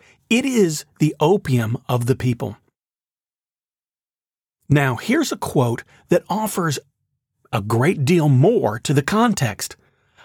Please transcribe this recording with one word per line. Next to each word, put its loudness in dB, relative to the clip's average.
It 2
is 0
the 0
opium 0
of -2
the 0
people." -6
Now, 2
here's -2
a -6
quote -2
that 2
offers -4
a -2
great 0
deal 4
more 4
to -4
the 0
context. -2